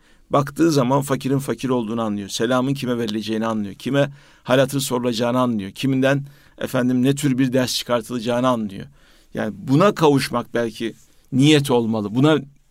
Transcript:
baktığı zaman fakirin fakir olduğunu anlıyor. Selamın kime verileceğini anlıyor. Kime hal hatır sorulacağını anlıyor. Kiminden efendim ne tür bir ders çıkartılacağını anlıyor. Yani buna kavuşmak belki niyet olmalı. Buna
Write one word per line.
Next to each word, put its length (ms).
baktığı 400
zaman 320
fakirin 360
fakir 300
olduğunu 340
anlıyor. 260
Selamın 460
kime 240
verileceğini 480
anlıyor. 280
Kime 360
hal 160
hatır 220
sorulacağını 600
anlıyor. 300
Kiminden 560
efendim 440
ne 120
tür 240
bir 140
ders 220
çıkartılacağını 720
anlıyor. 380
Yani 220
buna 380
kavuşmak 600
belki 400
niyet 380
olmalı. 440
Buna 240